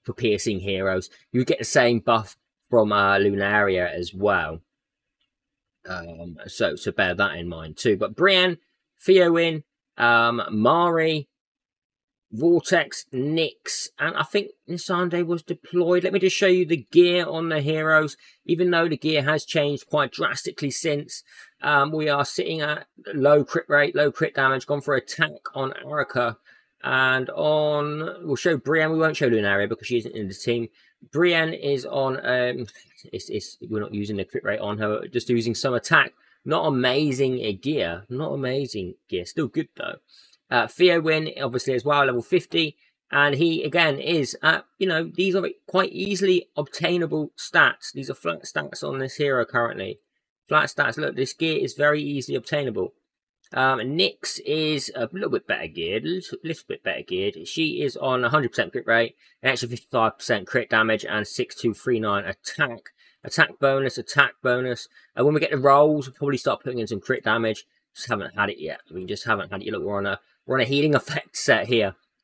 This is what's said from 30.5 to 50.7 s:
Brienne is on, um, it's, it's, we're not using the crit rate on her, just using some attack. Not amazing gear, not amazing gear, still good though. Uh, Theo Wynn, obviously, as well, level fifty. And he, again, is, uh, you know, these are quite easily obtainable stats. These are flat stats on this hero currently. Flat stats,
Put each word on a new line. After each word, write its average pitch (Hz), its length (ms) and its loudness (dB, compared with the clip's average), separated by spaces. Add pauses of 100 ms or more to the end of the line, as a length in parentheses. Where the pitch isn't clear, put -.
Brienne 165 420 2
is 139 320 -2
on, 131 400 -2
um, 123 420 0 (460)
it's, - 160 -10
it's, - 300 -8 (100)
we're 107 120 -4
not 104 120 -8
using 104 240 -4
the 98 80 -4
crit - 200 -8
rate 104 160 -2
on 104 180 -6
her, 107 300 -4
just - 200 -4
using 117 260 0
some 127 200 -2
attack. 143 380 2 (320)
Not 165 220 0
amazing 127 920 0
gear, 101 480 -4
not 143 240 -6
amazing 127 640 -4 (140)
gear, 90 180 -4
still 151 220 -2
good 165 280 -4
though. - 200 -8 (520)
Uh, 117 200 2
Theo 175 320 6
Wynn, 156 300 0 (100)
obviously, 127 340 -2
as 120 100 -2
well, 143 200 4
level 123 180 0
fifty. 165 540 -2 (340)
And 143 240 4
he, 165 300 2
again, 151 340 2
is, 151 440 -2
uh, 160 180 2 (180)
you 190 80 0
know, 165 260 -2
these 185 220 0
are 190 140 0 (180)
quite 190 240 0
easily 190 560 0 (100)
obtainable 156 800 -2
stats. - 560 0
These 135 180 -10
are - 40 -6
flat 165 300 -8
stats 151 400 -8
on 139 160 -6
this 131 160 -8
hero 135 280 0
currently. 113 540 -4 (500)
Flat 147 200 2
stats, 139 300 -2